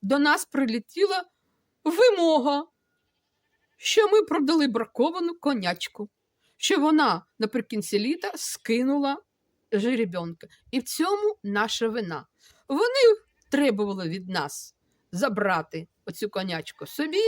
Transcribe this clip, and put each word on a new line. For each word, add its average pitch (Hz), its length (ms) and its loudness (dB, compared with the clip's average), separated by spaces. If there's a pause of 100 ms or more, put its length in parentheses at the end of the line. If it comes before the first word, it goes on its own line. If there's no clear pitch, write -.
до 233 160 2
нас 294 260 2
прилетіла 330 800 -2 (600)
вимога, 320 800 4 (1120)
що - 320 2
ми 415 140 6
продали 311 440 2
браковану 311 680 -2
конячку, 208 760 -6 (460)
що - 240 0
вона 285 440 2 (140)
наприкінці 214 600 -4
літа 294 360 -4
скинула 277 840 -2 (560)
жеребьонка. 196 760 -2 (240)
І 254 80 -2
в 254 40 -4
цьому 403 600 -2
наша 208 460 -2
вина. 185 380 -8 (420)
Вони 466 500 4 (320)
требували 202 580 0
від 185 200 -8
нас 160 460 -6 (380)
забрати 185 760 -2 (160)
оцю 208 260 -8
конячку 180 560 -8
собі, 311 420 -2